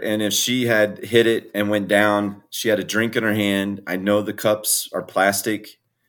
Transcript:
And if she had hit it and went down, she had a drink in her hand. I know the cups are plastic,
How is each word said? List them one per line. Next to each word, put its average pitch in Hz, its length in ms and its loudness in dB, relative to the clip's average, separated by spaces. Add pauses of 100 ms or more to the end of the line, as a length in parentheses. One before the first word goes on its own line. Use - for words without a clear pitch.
And 107 180 -2
if 104 120 -2
she 123 320 0
had 107 380 2
hit 113 240 4
it 113 260 0
and 104 160 0
went 104 180 0
down, 104 640 2
she - 200 -4
had 104 100 2
a 95 40 -4
drink 110 320 -2
in 117 80 -2
her 107 100 0
hand. 101 540 0
I 90 80 -4
know 101 260 0
the 101 120 -6
cups - 600 -2
are - 100 -4
plastic, - 760 -2 (300)